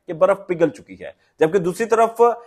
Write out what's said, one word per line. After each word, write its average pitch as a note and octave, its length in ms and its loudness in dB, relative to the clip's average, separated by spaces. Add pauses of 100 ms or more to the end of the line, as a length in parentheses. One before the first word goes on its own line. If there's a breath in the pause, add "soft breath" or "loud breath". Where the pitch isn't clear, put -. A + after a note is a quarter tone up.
कि F3+ 60 -10
बर्फ F#3 360 0
पिघल E3 220 0
चुकी - 240 -18
है। D#2+ 220 -16 (240)
जबकि D#3+ 180 2
दूसरी F#3 280 -2
तरफ, A3+ 360 0
अ, A#3 120 4 (120)